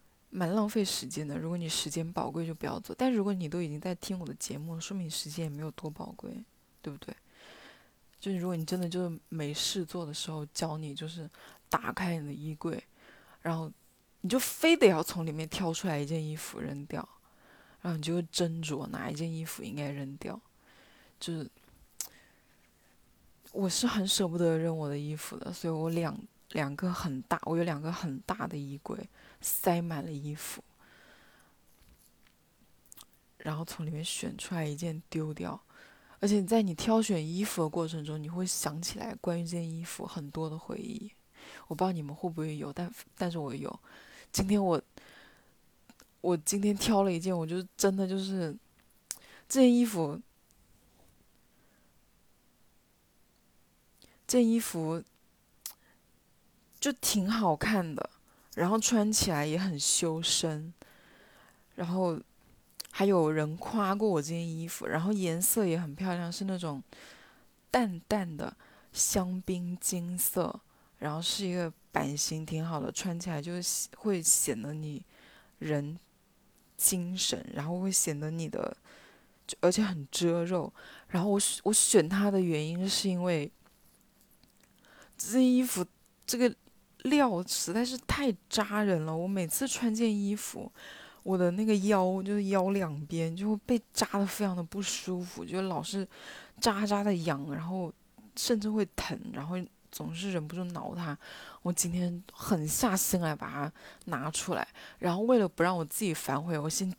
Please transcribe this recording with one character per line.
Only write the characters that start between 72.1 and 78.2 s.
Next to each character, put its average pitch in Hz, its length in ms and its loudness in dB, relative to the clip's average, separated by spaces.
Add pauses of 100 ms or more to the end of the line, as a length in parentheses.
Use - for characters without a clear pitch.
型 156 300 -2
挺 156 180 -2
好 165 160 -2
的， - 120 -4
穿 170 280 -4
起 175 120 -4
来 151 100 -2
就 170 120 -6 (440)
会 196 240 0
显 - 400 2
得 147 140 -6
你 151 280 -8 (540)
人 151 420 -2 (800)
精 180 400 2
神， - 260 -2 (120)
然 143 120 -4
后 175 140 -2
会 196 100 0
显 156 280 2
得 156 100 -4